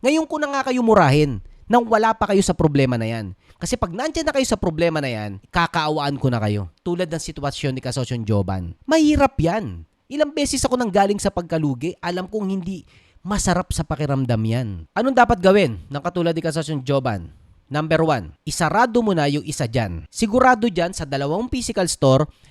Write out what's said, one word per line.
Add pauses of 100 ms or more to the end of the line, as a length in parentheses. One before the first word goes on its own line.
Ngayon
ko
na
nga
kayo
murahin, (260)
nang
wala
pa
kayo
sa
problema
na
yan. (240)
Kasi
pag
nandyan
na
kayo
sa
problema
na
yan,
kakaawaan
ko
na
kayo. (160)
Tulad
ng
sitwasyon
ni
Kasosyong
Joban. (100)
Mahirap
yan. (180)
Ilang
beses
ako
nanggaling
sa
pagkalugi,
alam
kong
hindi (400)
masarap
sa
pakiramdam
yan. (260)
Anong
dapat
gawin
ng
katulad
ni
Kasosyong
Joban? (320)
Number
one,
isarado
mo
na
yung
isa
dyan.
Sigurado
dyan
sa
dalawang
physical
store, (220)